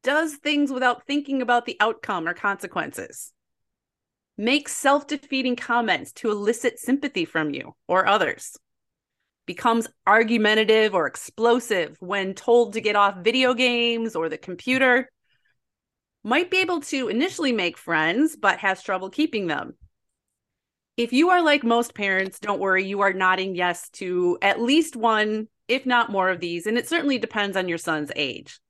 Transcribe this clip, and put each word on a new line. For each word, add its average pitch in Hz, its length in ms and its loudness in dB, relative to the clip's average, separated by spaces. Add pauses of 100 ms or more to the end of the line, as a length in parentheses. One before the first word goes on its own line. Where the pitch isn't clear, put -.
does 294 320 0
things 294 360 0
without 247 360 0
thinking 277 340 -2
about 240 240 2
the - 140 -8
outcome 214 480 -2
or 175 60 -4
consequences, - 960 -6 (1040)
makes 262 380 -2
self-defeating 277 800 0
comments 233 580 -2
to 220 180 -4
elicit 214 480 -2
sympathy 262 440 -2
from 156 300 -4
you - 220 -12 (120)
or 185 180 2
others, 190 520 -2 (880)
becomes 226 420 -2 (180)
argumentative 220 880 4
or 160 140 2
explosive 220 920 0
when 190 340 -4
told 233 400 2
to 220 80 -4
get 208 160 0
off 196 260 2
video 247 300 2
games 233 640 0
or 160 100 -2
the 156 100 -6
computer, 254 720 0 (1160)
might 311 260 0
be 370 60 0
able 349 240 0
to 262 260 -4
initially 277 460 -2
make 180 240 -2
friends, 170 580 0
but 196 240 0
has 190 240 -2
trouble 190 260 -4
keeping 226 380 -2
them. 143 280 -6 (1200)
If 233 180 -2
you 320 160 4
are 359 140 4
like 294 200 4
most 233 300 0
parents, 190 460 -2
don't 202 200 -4
worry, 190 240 0
you 196 180 -4
are 196 120 2
nodding 190 400 0
yes 175 360 -2
to 180 520 -2
at 196 180 2
least 294 360 0
one, 214 520 0 (200)
if 254 180 -2
not 240 260 2
more 190 200 0
of 175 80 -4
these, 170 260 -6
and 220 100 -2
it 240 140 -2
certainly 285 300 0
depends 202 360 -4
on 185 120 -2
your 170 100 -2
son's 151 380 -4
age. - 440 -8 (100)